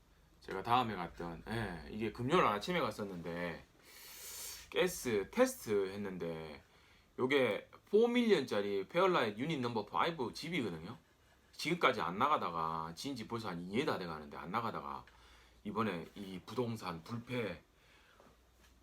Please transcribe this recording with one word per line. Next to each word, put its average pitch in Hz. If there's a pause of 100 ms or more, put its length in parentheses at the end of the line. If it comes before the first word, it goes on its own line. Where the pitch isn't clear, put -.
(420)
제가 95
다음에 117
갔던, 85
예, 98
이게 107
금요일 135
아침에 110
갔었는데 87 (1080)
가스 131
테스트 107
했는데 82 (560)
요게 127 (200)
포 226
밀리언짜리 120
페어라이트 156
유닛 147
넘버 117
파이브 123
집이거든요. 104 (600)
지금까지 151
안 87
나가다가 85
진지 131
벌써 113
한 87
이 98
년 151
다 110
돼가는데 76
안 76
나가다가 78 (600)
이번에 98
이 95
부동산 110
불패 117 (1200)